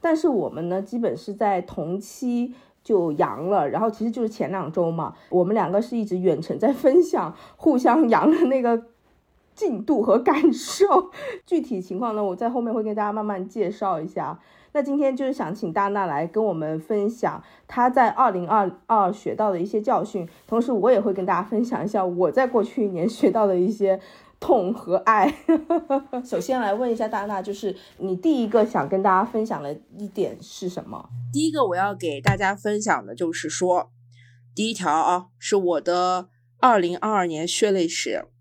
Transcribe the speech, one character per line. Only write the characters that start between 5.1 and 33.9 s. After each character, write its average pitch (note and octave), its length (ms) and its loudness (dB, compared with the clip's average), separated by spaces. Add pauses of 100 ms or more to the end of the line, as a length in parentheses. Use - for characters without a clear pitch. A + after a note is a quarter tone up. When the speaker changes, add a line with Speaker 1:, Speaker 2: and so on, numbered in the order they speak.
Speaker 1:
我 F3+ 160 4
们 F#3 80 0
两 G3 180 0
个 G3 120 2
是 A#3+ 120 -6
一 A3+ 100 -2
直 F#3 120 -4
远 F3+ 240 2
程 - 180 -6
在 A#3+ 140 2
分 C#4+ 300 4
享 F#3+ 340 -2 (200)
互 D4 200 4
相 B3+ 320 4
阳 G3+ 220 6
的 E4 160 4
那 C4 160 2
个 A#3 240 0 (680)
进 A#3+ 300 -4
度 C4+ 160 2
和 A3+ 180 4
感 D4+ 320 4
受。 F#4 600 2 (340)
具 E4+ 160 -2
体 G3+ 220 -6
情 F#3 160 -8
况 A3+ 180 -2
呢， G#3 80 -2
我 F#3+ 100 -2
在 A#3 140 -4
后 A#3+ 140 -2
面 A#3 100 -4
会 A3+ 100 -2
跟 G#3+ 120 -4
大 G#3+ 80 -2
家 G#3 100 -2
慢 G#3+ 100 -4
慢 G3 240 -4
介 F#3+ 240 -4
绍 F#3+ 300 -4
一 D#3+ 80 -8
下。 D#3 320 -8 (320)
那 D4 100 0
今 C#4 140 -2
天 C4+ 180 2
就 C4 120 -4
是 C4 60 -2
想 F3+ 220 -4
请 G#3 160 -6
大 G3+ 180 0
娜 G3+ 180 -2
来 D#3 200 -2
跟 G#3+ 160 -2
我 G3+ 120 0
们 D#3+ 260 -4
分 G#3 300 -2
享 E3+ 320 -6 (240)
她 B3 240 2
在 B3 180 4
二 A#3+ 220 2
零 F3+ 180 -4
二 G3 380 0
二 G3+ 260 2
学 - 220 -6
到 G#3+ 160 0
的 F3+ 100 -2
一 F3+ 60 -2
些 G#3+ 160 -2
教 G#3+ 200 0
训， G3+ 240 -6 (200)
同 A3+ 160 0
时 B3+ 100 -2
我 G#3+ 180 2
也 A#3+ 80 6
会 G3+ 140 0
跟 F#3 140 -4
大 F#3 80 2
家 F3 80 0
分 G#3+ 200 -2
享 A#3+ 220 -4
一 G#3 40 -2
下 G3+ 180 0
我 F3 240 0
在 B3+ 160 2
过 B3 180 2
去 A3+ 220 -2
一 - 20 -2
年 F3+ 180 -2
学 A3+ 240 2
到 G#3+ 160 2
的 F#3+ 120 2
一 F#3 120 2
些 F#3+ 300 0 (380)
痛 A#3 340 2
和 F#3 240 -2
爱。 A3 380 2 (460)
<laughs> C4+ 440 -4
首 - 160 -4
先 C4 200 -2
来 G#3 120 0
问 A#3+ 180 -2
一 A3+ 40 0
下 A3 140 -4
大 G#3 180 -4
娜， G3+ 160 -6
就 G3+ 100 -8
是 G3+ 220 -6 (240)
你 F#3+ 160 -4
第 B3+ 280 2
一 A3 40 0
个 G#3+ 180 4
想 F3 240 -2
跟 F#3+ 140 0
大 G3 80 4
家 F#3+ 140 4
分 A3+ 200 -2
享 E3 180 -6
的 D3 160 -8 (200)
一 G#3 80 -10
点 F#3 340 -4
是 - 280 -10
什 - 200 -10
么？ - 200 -14 (240)
Speaker 2:
第 D4+ 140 0
一 D#4+ 40 2
个 D4 160 0
我 F3+ 80 -2
要 G3 200 -2
给 D3+ 260 -6
大 F#3+ 160 2
家 G3 180 0
分 G#3 260 -2
享 E3 240 0
的 G#2 100 -12
就 E3 180 -2
是 E3 160 -6
说， F3+ 420 0 (640)